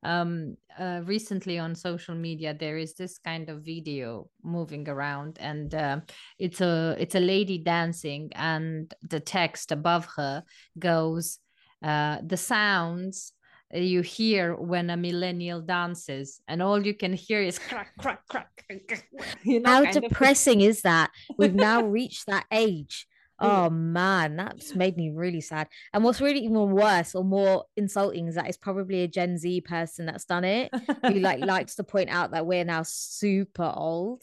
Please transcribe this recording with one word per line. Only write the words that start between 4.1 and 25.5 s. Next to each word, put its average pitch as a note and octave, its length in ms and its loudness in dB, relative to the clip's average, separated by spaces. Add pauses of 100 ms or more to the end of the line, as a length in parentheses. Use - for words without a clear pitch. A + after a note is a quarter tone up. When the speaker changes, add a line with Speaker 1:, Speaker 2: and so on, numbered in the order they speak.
Speaker 1:
moving D3+ 460 -8
around, C#3+ 520 -6
and, D3 320 -8
uh, D3 280 -2 (400)
it's F3+ 200 -4
a, E3 380 2
it's - 160 -4
a F#3+ 60 4
lady F#3+ 380 2
dancing, E3 760 -2
and D#3+ 580 -4 (100)
the D#3+ 180 -4
text - 500 -2
above E3 460 0
her C#3+ 260 -4 (360)
goes, E3 600 0 (460)
uh, D3+ 400 0
"The F3 140 -4
sounds F#3+ 960 0 (420)
you F3+ 260 2
hear F#3 560 0
when F3 340 -2
a E3+ 60 -2
millennial F3 640 -4
dances," E3+ 880 -6
and E3+ 140 -2
all G3+ 240 2
you G#3 80 0
can F#3+ 180 -2
hear G#3 300 -2
is F3+ 160 -2
crack, A3 400 -10
crack, - 300 -6
crack, C4 200 -8 (200)
crack, G3 200 -16
crack, - 200 -8 (180)
<laughs> - 160 -12
you A#3 180 4
know, A#3+ 100 4
Speaker 2:
How C4 140 10
Speaker 1:
kind C#4+ 120 2
of C#4+ 80 4
Speaker 2:
depressing C4 580 6
is G#3 200 6
that? E3 280 6 (260)
We've G3 180 6
now G#3+ 280 6
Speaker 1:
<laughs> G#3+ 160 0
Speaker 2:
reached - 280 -6
that G3 240 -2
age. G3+ 560 0 (360)
Speaker 1:
Yeah. G3 240 6
Speaker 2:
Oh E3 40 4
man, E3 680 2
that's - 380 -10
made F#3 220 2
me E3 180 -2
really E3+ 280 -2
sad. D#3 260 -6 (240)